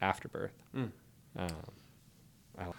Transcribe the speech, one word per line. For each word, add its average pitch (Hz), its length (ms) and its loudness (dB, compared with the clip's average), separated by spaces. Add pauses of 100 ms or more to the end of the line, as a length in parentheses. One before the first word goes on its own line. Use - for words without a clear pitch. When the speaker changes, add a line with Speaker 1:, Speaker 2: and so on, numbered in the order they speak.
Speaker 1:
after - 280 6
birth. - 340 -4 (120)
Speaker 2:
Mm. 127 180 0 (440)
Speaker 1:
Um, 90 140 2 (1080)
I 90 80 -2 (120)